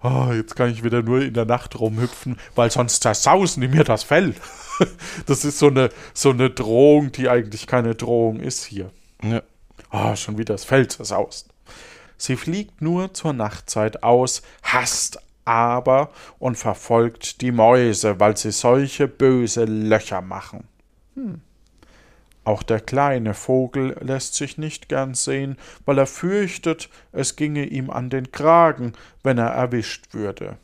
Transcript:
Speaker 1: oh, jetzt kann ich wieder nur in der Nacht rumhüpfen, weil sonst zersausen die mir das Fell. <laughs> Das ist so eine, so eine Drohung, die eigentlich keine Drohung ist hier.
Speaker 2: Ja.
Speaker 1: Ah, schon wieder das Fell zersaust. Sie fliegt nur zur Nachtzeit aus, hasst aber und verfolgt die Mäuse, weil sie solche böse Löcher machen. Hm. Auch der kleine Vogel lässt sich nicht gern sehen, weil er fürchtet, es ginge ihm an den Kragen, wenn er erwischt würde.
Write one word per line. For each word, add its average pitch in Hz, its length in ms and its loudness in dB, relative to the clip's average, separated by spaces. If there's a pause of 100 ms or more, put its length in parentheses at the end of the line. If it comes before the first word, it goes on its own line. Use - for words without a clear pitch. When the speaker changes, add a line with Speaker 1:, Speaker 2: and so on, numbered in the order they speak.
Speaker 1:
oh, 127 300 2
jetzt 110 220 -4
kann 120 140 2
ich 113 140 -6
wieder 117 180 2
nur 123 200 2
in 131 120 -2
der 113 120 0
Nacht 120 340 -2
rumhüpfen, 113 580 -4 (160)
weil 117 160 4
sonst 120 320 0
zersausen 170 600 2
die 127 60 0
mir 151 160 4
das 110 200 2
Fell. 156 360 2
<laughs> - 460 -4 (400)
Das 143 200 0
ist 143 120 -4
so 147 100 6
eine, 131 220 4 (240)
so - 180 2
eine 127 180 2
Drohung, 135 640 4
die 131 160 -2
eigentlich 110 360 0
keine 117 300 0
Drohung 117 460 -2
ist - 240 -8
hier. 95 260 -12 (320)
Speaker 2:
Ja. 113 180 -2 (480)
Speaker 1:
Ah, 104 280 -2
schon 107 200 -8
wieder 110 160 -4
das 98 120 -8
Fell 135 240 4
zersaust. - 580 -6 (680)
Sie - 180 -4
fliegt 185 460 -8
nur 180 320 -2
zur 160 180 -6
Nachtzeit 110 720 -4
aus, 123 380 2 (220)
hasst - 540 -2 (280)
aber 123 640 2 (300)
und 127 180 -4
verfolgt - 800 -2
die 127 140 -2
Mäuse, 113 680 4
weil 107 160 4
sie 107 160 -6
solche 135 560 2
böse 123 560 2
Löcher 107 580 0
machen. 95 460 -14 (460)
Hm. 247 260 -12 (1040)
Auch 104 180 -2
der 110 180 -2
kleine 127 540 -2
Vogel 131 680 -2
lässt 135 340 -6
sich - 220 -8
nicht 151 320 -10
gern 135 260 -4
sehen, 139 420 -4 (280)
weil 139 120 2
er 135 80 4
fürchtet, 190 840 -4 (220)
es - 240 -4
ginge 147 300 -4
ihm 131 240 -6
an 127 200 -6
den 131 220 -6
Kragen, 151 640 4 (300)
wenn 131 140 2
er 117 120 0
erwischt 123 640 -4
würde. 101 500 -8